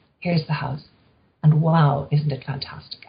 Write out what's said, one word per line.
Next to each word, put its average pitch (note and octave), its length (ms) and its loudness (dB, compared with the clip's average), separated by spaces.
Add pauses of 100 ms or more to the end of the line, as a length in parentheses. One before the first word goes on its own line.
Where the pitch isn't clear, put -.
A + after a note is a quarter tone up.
(200)
here's E3+ 260 -2
the D#3 80 -2
house, C3+ 300 -8 (580)
and D3+ 180 6
wow, D3+ 500 2
isn't D3 220 0
it - 120 -8
fantastic, - 640 -12